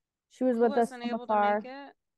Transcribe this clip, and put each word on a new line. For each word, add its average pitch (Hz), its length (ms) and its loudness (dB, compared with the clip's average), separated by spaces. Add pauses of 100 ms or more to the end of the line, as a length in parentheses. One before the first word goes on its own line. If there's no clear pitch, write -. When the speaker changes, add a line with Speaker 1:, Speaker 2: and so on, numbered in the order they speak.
(300)
Speaker 1:
she - 140 -4
was 247 140 2
Speaker 2:
Who - 20 -2
Speaker 1:
with 233 180 2
us 233 140 2
Speaker 2:
wasn't 240 100 -12
Speaker 1:
from 240 100 -4
Speaker 2:
able 240 140 -6
Speaker 1:
afar. - 20 -6
Speaker 2:
to 214 80 2
make 208 280 2
it? 269 300 -14 (240)